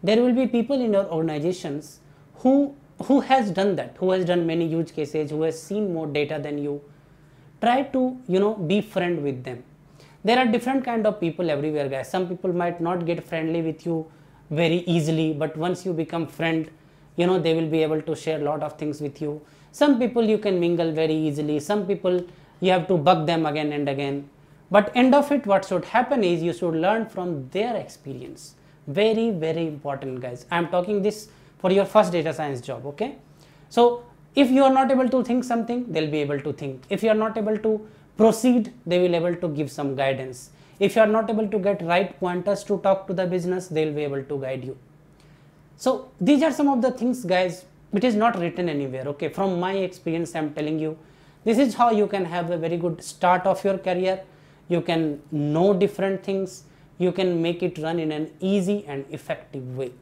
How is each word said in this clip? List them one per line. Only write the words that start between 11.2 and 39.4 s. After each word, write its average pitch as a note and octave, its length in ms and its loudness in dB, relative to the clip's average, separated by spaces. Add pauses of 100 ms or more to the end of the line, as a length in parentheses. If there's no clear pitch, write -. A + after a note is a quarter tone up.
everywhere, D3 380 -2
guys. C3 220 -6
Some F#3 180 -2
people F3+ 240 -4
might F3 280 -2
not E3+ 260 -2
get F3 200 -4
friendly D#3+ 360 -2
with D#3+ 240 -6
you D#3+ 240 -4 (400)
very E3+ 360 0
easily, D#3+ 460 0
but D3+ 240 -4
once E3+ 280 -4
you F#3+ 80 -4
become E3 340 -4
friend, D#3+ 440 -2 (460)
you F3 100 2
know, F#3 140 2
they D#3+ 140 2
will E3 140 0
be D#3+ 140 0
able D#3 200 0
to D#3 120 -4
share D#3 240 -4
a D3 60 -4
lot D3 180 -2
of D3+ 160 -8
things D3+ 220 -6
with D3 220 -8
you. D3+ 180 -6 (320)
Some C#4+ 260 4
people A#3+ 240 0
you G#3+ 160 4
can G3+ 200 0
mingle E3+ 340 0
very D#3+ 220 0
easily, D3+ 460 -2
some G3+ 260 -2
people F3+ 400 -2 (340)
you F#3 120 2
have F3+ 160 0
to F#3+ 80 2
bug E3 300 4
them E3 200 0
again D3 260 -2
and D3 160 -2
again. C#3 400 -4 (420)
But G3+ 240 4
end B3+ 200 6
of C#4+ 160 4
it, C#4+ 160 0
what G3 200 4
should F3+ 180 -2
happen B3 400 0
is E3+ 180 2
you E3 100 0
should E3+ 220 -2
learn G#3 320 0
from F3 440 -6
their A3 260 -4
experience. - 800 -14 (320)
Very, A3 440 2
very D#3+ 360 -2
important, C#3 540 -8
guys. B2 300 -12
I F3 80 0
am E3 100 -2
talking F#3 340 0
this G#3 260 -4 (300)
for F#3 120 0
your G3 140 4
first F#3+ 280 4
data D#3+ 200 0
science C#3+ 280 -6
job, B2 260 -10
okay? G#3 300 -8 (520)
So A#3+ 360 4 (300)
if C#4 160 6
you C4+ 140 6
are C4 80 8
not C4+ 180 4
able B3+ 200 2
to B3+ 120 2
think B3 220 0
something, A#3 480 -4
they'll D#3 180 0
be D3+ 100 0
able C#3+ 200 -2
to D3 120 -6
think. C3+ 360 -8
If G3 140 -2
you A3 80 4
are G#3+ 40 6
not G#3+ 220 0
able G#3+ 220 -2
to G#3+ 280 -2 (300)
proceed, A3+ 560 4 (140)
they F3 120 2
will F3+ 160 4
able E3+ 220 0
to F3 120 -4